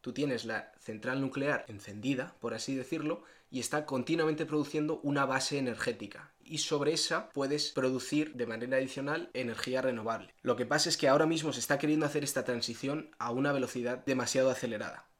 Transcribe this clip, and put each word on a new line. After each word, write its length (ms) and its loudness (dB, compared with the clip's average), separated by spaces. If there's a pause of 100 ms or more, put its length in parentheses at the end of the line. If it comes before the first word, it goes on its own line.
Tú 120 -8
tienes 320 -2
la 320 -6
central 420 -4
nuclear 480 0
encendida, 720 -4
por 140 -4
así 220 -4
decirlo, 480 -4 (260)
y 100 -6
está 280 -2
continuamente 580 0
produciendo 560 0
una 240 2
base 320 0
energética. 760 -4 (120)
Y 160 -6
sobre 340 2
esa 380 0
puedes 400 0
producir 640 2
de 100 -2
manera 320 0
adicional 560 -2
energía 480 -2
renovable. 640 -2
Lo 120 4
que 120 -2
pasa 220 4
es 80 2
que 100 4
ahora 180 8
mismo 280 0
se 60 -4
está 200 0
queriendo 260 4
hacer 180 0
esta 200 -2
transición 760 -4
a 140 -4
una 200 2
velocidad 540 -2
demasiado 460 4
acelerada. 560 -6 (120)